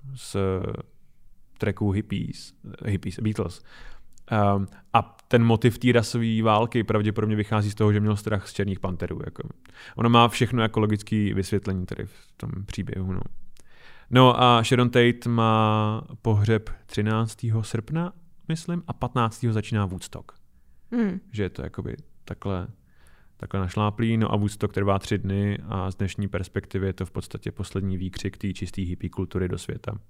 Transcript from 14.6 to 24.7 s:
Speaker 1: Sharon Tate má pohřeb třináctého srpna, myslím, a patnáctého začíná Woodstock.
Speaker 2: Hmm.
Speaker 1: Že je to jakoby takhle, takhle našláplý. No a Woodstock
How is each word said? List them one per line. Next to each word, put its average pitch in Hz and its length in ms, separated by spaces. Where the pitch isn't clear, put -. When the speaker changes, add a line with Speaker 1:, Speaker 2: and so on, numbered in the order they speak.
Speaker 1:
Sharon 123 280
Tate 120 380
má 110 760
pohřeb 107 480
třináctého 110 760
srpna, 165 500
myslím, 165 380
a - 60
patnáctého 120 600
začíná 107 340
Woodstock. - 460
Speaker 2:
Hmm. 208 280
Speaker 1:
Že 104 100
je 92 80
to - 120
jakoby - 340
takhle, 98 440
takhle - 240
našláplý. 104 560
No 110 160
a 107 40
Woodstock 104 360